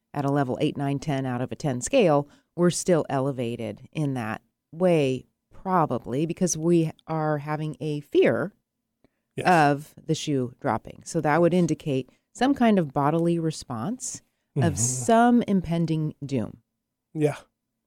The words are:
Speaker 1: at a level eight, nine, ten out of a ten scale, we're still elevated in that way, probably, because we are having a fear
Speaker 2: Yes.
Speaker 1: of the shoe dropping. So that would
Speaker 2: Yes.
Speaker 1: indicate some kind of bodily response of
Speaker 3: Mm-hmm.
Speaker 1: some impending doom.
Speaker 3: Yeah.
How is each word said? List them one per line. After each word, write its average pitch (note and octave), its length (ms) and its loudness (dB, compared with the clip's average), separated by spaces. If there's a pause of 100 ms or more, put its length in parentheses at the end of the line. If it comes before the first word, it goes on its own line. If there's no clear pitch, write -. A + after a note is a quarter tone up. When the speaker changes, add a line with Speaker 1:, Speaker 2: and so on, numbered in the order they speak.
(140)
Speaker 1:
at C#3+ 120 -4
a C#3 60 0
level C#3 300 0
eight, - 160 -2
nine, C#3 220 -4
ten C3+ 260 -4
out B2 160 -4
of B2+ 100 -6
a - 40 -12
ten B2+ 260 -4
scale, D#3+ 460 2 (280)
we're F3 140 4
still E3 400 0
elevated A#2+ 840 -6
in C#3+ 220 -4
that A2 280 -6 (300)
way, D#3+ 540 2 (260)
probably, D3+ 720 -2
because F3 320 -2
we E3 340 2 (160)
are D#3 320 -2
having D3+ 400 -6
a D3 220 -6
fear F3 520 2 (840)
Speaker 2:
Yes. - 120 -2
Speaker 1:
of D3 460 4 (120)
the D#3 100 0
shoe B2+ 460 -4
dropping. - 440 -4
So - 140 -4
that D#3 220 2
would E3+ 120 6
Speaker 2:
Yes. F#3 60 4
Speaker 1:
indicate D3+ 500 -2 (240)
some C4+ 220 2
kind A3 240 4
of D3+ 140 -2
bodily E3 460 2
response D#3 840 -8 (360)
of D3 160 2
Speaker 3:
Mm-hmm. - 20 -6
Speaker 1:
some A3+ 680 2
impending E3 720 -2 (100)
doom. B2+ 320 -4 (560)
Speaker 3:
Yeah. D3+ 220 0 (520)